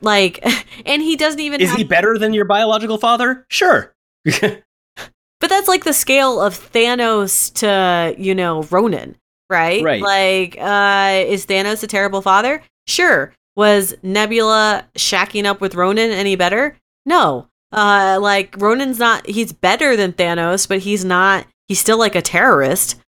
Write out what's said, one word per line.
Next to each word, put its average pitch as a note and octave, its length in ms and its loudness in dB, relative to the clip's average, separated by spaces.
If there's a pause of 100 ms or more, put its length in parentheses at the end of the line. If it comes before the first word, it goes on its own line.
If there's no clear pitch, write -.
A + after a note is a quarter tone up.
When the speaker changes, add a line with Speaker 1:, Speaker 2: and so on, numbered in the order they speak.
Speaker 1:
Like, G3+ 420 0
<laughs> - 420 -6
and D4 160 -2
he D#4+ 140 0
doesn't D4+ 240 -2
even D4 200 -6
Speaker 2:
Is F#3 100 2
Speaker 1:
have F#3 80 -2
Speaker 2:
he A3 60 0
better G#3 340 2
than A3 160 0
your G#3 120 0
biological G#3+ 520 0
father? A#3+ 500 0
Sure. - 460 0 (300)
<laughs> D#3 80 0 (1080)
Speaker 1:
But E4+ 100 -2
that's G4 180 2
like F#4 160 0
the D#4 80 0
scale C4 480 0
of F#3+ 140 0 (180)
Thanos A3+ 840 0
to, F#3 600 0
you F#3+ 180 -4
know, F3 300 -2
Ronan, F3+ 520 -2 (340)
right? F3 320 0
Speaker 2:
Right. G3 180 0
Speaker 1:
Like, F#3+ 600 0
uh, G3 680 2
is F#3+ 180 -4
Thanos G3+ 360 -2
a G#3 60 -10
terrible G3 340 -2
father? A3 400 0 (240)
Sure. C#4+ 480 0 (220)
Was G3+ 360 2 (120)
Nebula G#3+ 880 0
shacking G3+ 520 -2
up G3+ 140 -2
with F#3+ 140 -4
Ronan G3+ 380 0
any G3 240 -2
better? G#3 420 -2 (280)
No. G3 420 0 (240)
Uh, G3+ 480 2
like, G3+ 400 0
Ronan's A#3+ 400 0
not, A#3 280 0
he's G#3 240 -4
better A#3+ 440 0
than F#3+ 160 0
Thanos, E3+ 560 -2
but G3 100 -2
he's F#3+ 260 -4
not, F#3 400 2 (240)
he's F#3+ 120 -2
still, A3 180 2
like, G#3 160 0
a E3+ 80 0
terrorist. E3+ 720 0 (200)